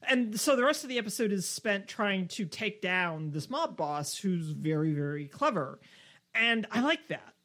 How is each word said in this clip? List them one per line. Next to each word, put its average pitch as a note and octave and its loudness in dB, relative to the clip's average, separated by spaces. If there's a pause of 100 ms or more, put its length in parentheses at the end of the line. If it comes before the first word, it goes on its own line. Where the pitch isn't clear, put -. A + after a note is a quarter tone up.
and A#3+ 2
so C#4 4
the B3 4
rest D4+ 4
of C4 -10
the B3 0
episode G#3+ 0
is F#3+ 0
spent G3 -2
trying G3 0
to - -4
take G#3 -4
down F3 0
this D3 -4
mob D4 -2
boss D3 -4
who's F3 -2
very, D#3 0
very D3 -2
clever. F3+ -2 (560)
And A3+ 2
I A#3 2
like D#4+ 2
that. - -8 (100)